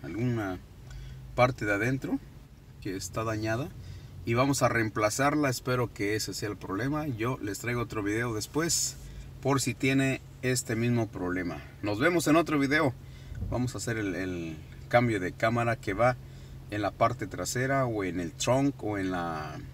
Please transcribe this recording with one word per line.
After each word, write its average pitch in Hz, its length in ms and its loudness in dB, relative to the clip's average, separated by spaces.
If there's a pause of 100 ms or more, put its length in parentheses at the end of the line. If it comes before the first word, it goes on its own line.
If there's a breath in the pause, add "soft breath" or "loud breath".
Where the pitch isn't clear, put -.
alguna 101 560 -2 (720 loud breath)
parte 123 300 4
de 104 100 2
adentro 131 460 0 (640)
que 95 160 -6
está 113 260 -6
dañada 110 460 -2 (560 loud breath)
y 117 80 2
vamos 135 300 4
a 123 40 6
reemplazarla. 113 840 2
Espero 123 440 0
que 104 240 0
ese 104 160 -4
sea 104 160 -4
el 101 80 -6
problema. 139 500 -2
Yo 120 340 0
les - 180 -4
traigo 120 220 -2
otro 110 220 -2
video 113 300 2
después - 640 0 (440 loud breath)
por 131 200 4
si 120 120 0
tiene 135 460 2 (220)
este 123 340 0
mismo 117 320 2
problema. 90 560 -4 (180)
Nos 104 180 0
vemos 165 280 4
en 151 80 8
otro 156 240 4
video. 139 340 4 (560 loud breath)
Vamos 120 240 0
a - 40 -8
hacer 113 200 -2
el, 101 160 0
el 85 440 -4 (320)
cambio 117 320 6
de 87 100 -2
cámara 117 460 2
que - 160 -4
va 120 240 4 (520 loud breath)
en 104 120 -2
la 98 100 0
parte 117 360 2
trasera 131 580 0
o 107 180 0
en 90 160 0
el 85 140 -4
trunk 135 500 2
o 104 140 0
en 95 140 0
la 78 460 -4 (160)